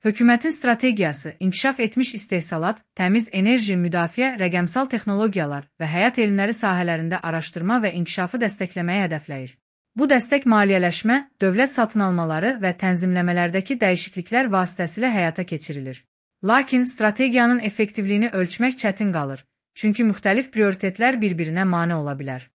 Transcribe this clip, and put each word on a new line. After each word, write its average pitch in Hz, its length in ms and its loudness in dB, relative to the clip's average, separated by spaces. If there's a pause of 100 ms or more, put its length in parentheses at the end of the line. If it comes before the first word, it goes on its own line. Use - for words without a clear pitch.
Hökumətin 240 460 4
strategiyası 208 880 0
inkişaf 220 400 0
etmiş 240 340 0
istehsalat, 180 720 -4 (120)
təmiz 202 360 2
enerji, 208 420 2
müdafiə, 175 640 0
rəqəmsal 180 520 0
texnologiyalar 196 760 -2 (180)
və 160 80 -4
həyat 214 320 0
elmləri 202 320 0
sahələrində 175 680 -2
araşdırma 165 580 -2
və 190 160 -2
inkişafı 180 460 -4
dəstəkləməyi 185 640 -2
hədəfləyir. 147 480 -8 (400)
Bu 262 160 2
dəstək 269 340 2
maliyyələşmə, 202 720 4 (240)
dövlət 208 320 2
satın 214 320 2
almaları 170 460 0 (100)
və 180 220 -2
tənzimləmələrdəki 180 1000 0
dəyişikliklər 202 720 0
vasitəsilə 185 560 -2
həyata 180 380 -2
keçirilir. 143 560 -10 (400)
Lakin 254 400 4
strategiyanın 240 840 2
effektivliyini 208 640 0
ölçmək 226 560 -2
çətin 202 240 0
qalır, 143 320 -4 (320)
çünki 214 320 0
müxtəlif 208 480 0
prioritetlər 208 680 0
bir-birinə 175 440 -2
mane 170 300 0
ola 147 180 -4
bilər. 135 420 -10